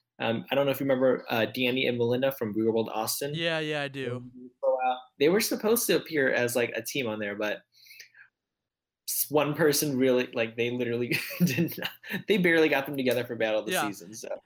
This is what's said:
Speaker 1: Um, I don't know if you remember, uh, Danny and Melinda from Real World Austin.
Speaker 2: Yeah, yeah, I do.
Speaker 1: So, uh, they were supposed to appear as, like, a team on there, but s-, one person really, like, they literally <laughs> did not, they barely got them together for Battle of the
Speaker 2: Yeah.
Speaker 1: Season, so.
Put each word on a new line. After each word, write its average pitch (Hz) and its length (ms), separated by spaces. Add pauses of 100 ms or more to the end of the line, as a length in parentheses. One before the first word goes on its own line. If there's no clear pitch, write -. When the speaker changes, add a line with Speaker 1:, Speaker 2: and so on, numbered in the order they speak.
(200)
Speaker 1:
Um, 117 300
I - 40
don't 139 100
know 139 80
if 131 80
you 143 40
remember, 131 440
uh, 113 180
Danny 127 420
and 123 100
Melinda 123 340
from 107 220
Real 110 180
World 113 220
Austin. 113 400
Speaker 2:
Yeah, 165 240
yeah, 151 240
I 143 60
do. 127 340 (400)
Speaker 1:
So, 135 100
uh, 127 220 (240)
they 139 100
were 196 120
supposed 226 480
to 170 80
appear 139 360
as, 120 220
like, 120 220
a 113 60
team 127 260
on 107 100
there, 101 160
but 104 280 (1500)
s-, - 200
one 147 260
person 147 440
really, 127 340
like, 113 240
they 120 140
literally 120 480 (100)
<laughs> - 160
did 143 320
not, - 140 (380)
they 202 80
barely 165 320
got 143 180
them 147 100
together 123 280
for 120 100
Battle 110 240
of 104 80
the 185 60
Speaker 2:
Yeah. 160 160
Speaker 1:
Season, 95 260
so. - 140 (180)